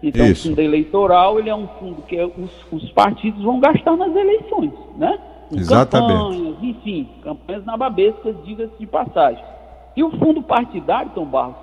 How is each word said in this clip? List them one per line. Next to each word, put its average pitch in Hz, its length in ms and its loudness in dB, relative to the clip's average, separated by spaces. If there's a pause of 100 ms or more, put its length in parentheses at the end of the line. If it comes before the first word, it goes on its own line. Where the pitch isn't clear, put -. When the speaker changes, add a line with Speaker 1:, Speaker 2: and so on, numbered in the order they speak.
Speaker 1:
Então, 131 240 2
Speaker 2:
Isso. 101 220 4
Speaker 1:
o - 40 -2
fundo 151 100 0
eleitoral, 180 760 4
ele 220 100 -4
é 214 60 -2
um 208 120 -8
fundo 170 360 -14
que - 120 -8
é 170 100 0
os, 180 460 -12
os 151 200 -10
partidos 202 520 0
vão 247 160 0
gastar 311 360 4
nas 349 200 0
eleições, 403 560 0 (260)
né? - 220 0 (320)
Em - 60 -4
Speaker 2:
Exatamente. 104 560 4
Speaker 1:
campanhas, 339 500 -2
enfim, 208 460 -6 (120)
campanhas 185 440 -10
nababescas, 220 760 -2
diga-se 214 360 -12
de 220 60 -12
passagem. 156 580 0 (520)
E 285 80 2
o 320 140 0
fundo 311 260 2
partidário, 226 720 -2
Tom 160 100 -6
Barros 131 380 -4